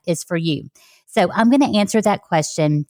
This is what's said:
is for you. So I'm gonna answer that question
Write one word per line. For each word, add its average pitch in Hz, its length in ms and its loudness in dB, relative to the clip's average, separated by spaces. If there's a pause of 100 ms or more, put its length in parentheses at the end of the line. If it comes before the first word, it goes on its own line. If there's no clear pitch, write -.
is 170 180 -2
for 175 140 -6
you. 160 320 -4 (380)
So 185 240 0
I'm 226 180 2
gonna 269 280 2
answer 208 240 0
that 202 220 0
question 151 680 -2